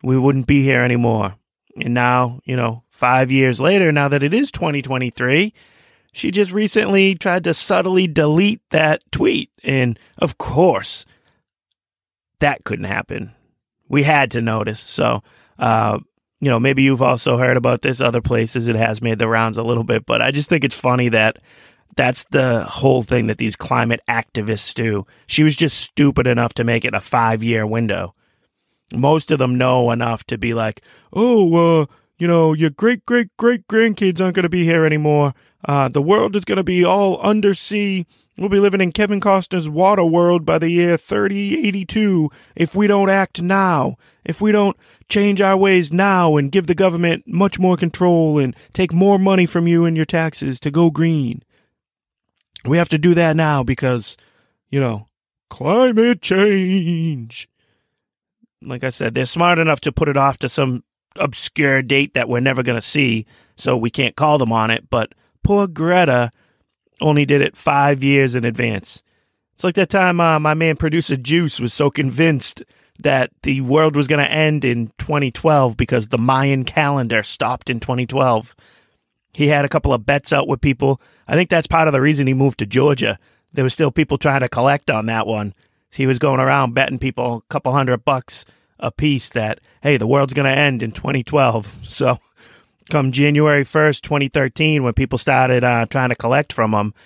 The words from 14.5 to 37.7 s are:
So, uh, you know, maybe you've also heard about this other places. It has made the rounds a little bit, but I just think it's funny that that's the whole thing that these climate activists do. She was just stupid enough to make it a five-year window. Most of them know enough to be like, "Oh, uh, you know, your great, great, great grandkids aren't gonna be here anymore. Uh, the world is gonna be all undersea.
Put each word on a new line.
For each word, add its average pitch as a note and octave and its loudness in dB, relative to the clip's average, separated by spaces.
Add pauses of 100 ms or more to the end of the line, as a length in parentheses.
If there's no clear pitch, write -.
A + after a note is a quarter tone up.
So, - -4 (340)
uh, A2+ 0 (420)
you C#3+ -2
know, A#2+ 2
maybe C3+ 2
you've C3+ 2
also B2 0
heard B2+ 2
about B2 0
this C3 -2
other A#2+ 0
places. A#2 -2
It A#2 0
has A2 -2
made A2+ -2
the A2+ -2
rounds A2+ 0
a A#2 -4
little A#2 -2
bit, A2+ -2
but A#2 -2
I B2 -2
just C#3+ -4
think D#3 0
it's C3+ -4
funny B2 0
that A2 0 (560)
that's B2+ -2
the B2+ 0
whole C3 0
thing A#2+ -2
that G#2+ -4
these G#2+ -4
climate A#2 -2
activists A2 -6
do. G#2+ -4 (180)
She - 2
was D3+ 4
just D#3 -2
stupid C#3 0
enough A#2+ 0
to A#2+ -4
make A#2 -2
it A#2 -6
a G#2 -2
five-year A2+ -2
window. G#2 -4 (800)
Most D3 0
of D3+ 0
them B2 0
know B2+ 2
enough A#2 -4
to - -8
be A2+ -4
like, A2 -6 (300)
"Oh, E3+ 4
uh, D3 0 (320)
you E3+ -2
know, E3 4
your D#3 0
great, A3+ -2
great, A#3+ 0
great A#3 0
grandkids G#3+ 0
aren't F#3 0
gonna F3+ 0
be F3 0
here E3 4
anymore. D3+ 2 (300)
Uh, C#3 0
the C#3 -2
world G3 2
is F#3+ -4
gonna G3 0
be F3+ 2
all F#3+ 2
undersea. G3+ 0 (300)